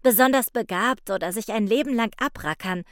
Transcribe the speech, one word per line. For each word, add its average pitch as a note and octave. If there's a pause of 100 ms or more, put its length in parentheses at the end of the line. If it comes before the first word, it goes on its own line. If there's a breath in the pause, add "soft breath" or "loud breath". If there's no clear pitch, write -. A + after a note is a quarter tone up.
besonders B3+
begabt A3+
oder F3+
sich G#3+
ein G#3
Leben B3+
lang A3+
abrackern, F3+